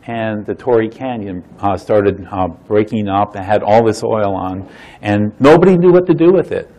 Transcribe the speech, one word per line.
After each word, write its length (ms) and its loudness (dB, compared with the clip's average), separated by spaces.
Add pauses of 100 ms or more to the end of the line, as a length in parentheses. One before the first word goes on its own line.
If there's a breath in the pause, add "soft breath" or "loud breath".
And 400 -6
the 80 -6
Torrey 340 0
Canyon, 560 -10 (160)
uh, 160 -2
started, 540 0
uh, 180 -4
breaking 600 -4
up 280 -2
and 80 -10
had 180 -2
all 220 2
this 180 -2
oil 320 -2
on, 320 -8 (360 loud breath)
and 360 -2
nobody 380 6
knew 160 4
what 140 4
to 80 2
do 180 4
with 180 0
it. 280 -8